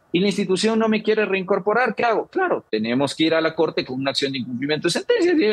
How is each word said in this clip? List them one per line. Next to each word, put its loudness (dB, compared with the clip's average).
y 2
la 2
institución 0
no 2
me 0
quiere 0
reincorporar, 0
¿qué -2
hago?" 0
Claro, -2
tenemos -2
que 0
ir 2
a 2
la -2
Corte 0
con -8
una -2
acción -2
de -6
incumplimiento -4
de 2
sentencia. 2
Y 4